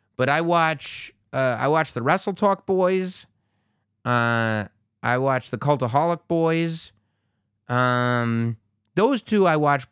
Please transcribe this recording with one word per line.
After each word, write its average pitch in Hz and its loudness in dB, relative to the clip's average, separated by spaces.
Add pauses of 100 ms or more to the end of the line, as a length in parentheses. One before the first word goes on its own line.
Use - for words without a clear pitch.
(160)
but 127 0
I 147 0
watch, 165 -2 (180)
uh, 131 0
I 131 0
watch 156 0
the 120 -6
Wrestle 180 -2
Talk 196 0
boys. 185 0 (760)
Uh, 117 0 (380)
I 120 0
watch 131 -2
the 113 -6
Cultaholic 147 0
boys. 165 -2 (800)
Um, 123 0 (380)
those 240 2
two 202 2
I 160 4
watch 143 2